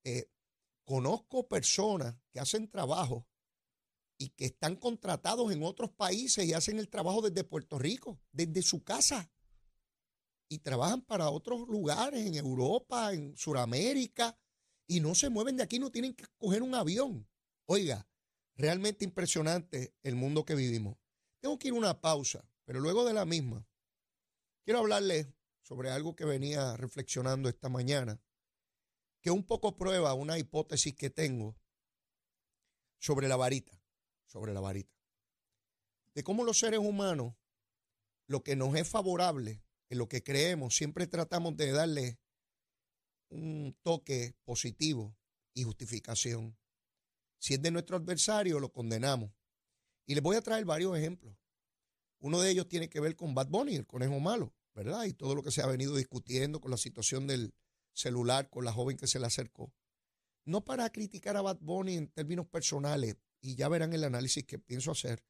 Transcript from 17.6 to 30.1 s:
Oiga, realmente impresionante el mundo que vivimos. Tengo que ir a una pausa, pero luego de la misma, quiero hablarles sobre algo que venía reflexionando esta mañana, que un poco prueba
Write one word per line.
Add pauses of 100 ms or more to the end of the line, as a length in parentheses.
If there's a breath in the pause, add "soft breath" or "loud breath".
Oiga, (480)
realmente
impresionante
el
mundo
que
vivimos. (420)
Tengo
que
ir
a
una
pausa, (160)
pero
luego
de
la
misma, (1000)
quiero
hablarles (340)
sobre
algo
que
venía
reflexionando
esta
mañana, (1000)
que
un
poco
prueba